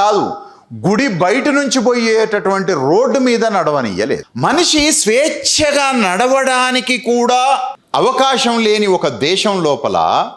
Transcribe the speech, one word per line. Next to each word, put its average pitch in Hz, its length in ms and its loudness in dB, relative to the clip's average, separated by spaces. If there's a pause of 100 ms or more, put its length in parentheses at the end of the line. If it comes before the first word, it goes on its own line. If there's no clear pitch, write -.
కాదు, 339 240 2 (640)
గుడి 214 200 2 (160)
బయట 220 240 2 (120)
నుంచి 277 280 -2
పోయేటటువంటి 214 880 0 (160)
రోడ్డు 226 300 2 (100)
మీద 233 160 0 (140)
నడవనియ్యలేదు. 127 680 -2 (200)
మనిషి 302 360 0 (200)
స్వేచ్ఛగా 285 840 0 (200)
నడవడానికి 254 920 0 (140)
కూడా 240 340 2 (560)
అవకాశం 254 540 0 (120)
లేని 214 200 2 (100)
ఒక 165 100 -2 (180)
దేశం 190 300 0 (100)
లోపల 127 320 0 (400)